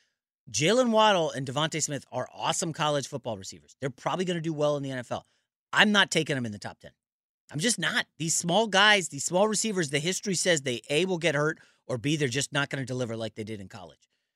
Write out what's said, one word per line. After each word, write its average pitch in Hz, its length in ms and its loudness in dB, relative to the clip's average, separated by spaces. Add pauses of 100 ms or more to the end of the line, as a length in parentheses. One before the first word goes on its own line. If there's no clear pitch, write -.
(500)
Jaylen 208 400 4
Waddle 208 420 4
and 131 140 -6
DeVonta 147 360 -2
Smith 143 300 -6
are 123 220 -4
awesome 151 400 -2
college 147 340 0
football 120 300 -8
receivers. 92 420 -16
They're 139 100 -4
probably 156 360 -4
gonna 170 160 -2
do 165 120 -4
well 147 240 0
in 139 60 -6
the 135 80 -6
N 131 60 -6
F 123 140 -8
L. 110 140 -8 (480)
I'm 185 180 6
not 202 200 4
taking 156 240 0
them 127 100 -2
in 110 60 -6
the 104 80 -10
top 98 200 -14
ten. 76 120 -20 (600)
I'm 147 80 -6
just 214 200 0
not. 165 260 0 (120)
These 160 180 -2
small 185 320 2
guys, 202 420 4
these 143 160 -8
small 185 220 2
receivers, 196 420 -2
the 143 100 0
history 180 360 -4
says 165 260 2
they, 127 280 -4
A, 151 160 2
will 185 120 -2
get 156 180 0
hurt, 151 240 0 (260)
or 123 120 -4
B, 143 180 -2
they're 147 120 0
just 131 260 -4
not 143 160 0
gonna 135 160 -6
deliver 123 300 -4
like 110 200 -8
they 113 80 -8
did 107 160 -10
in 95 80 -14
college. 90 420 -20 (260)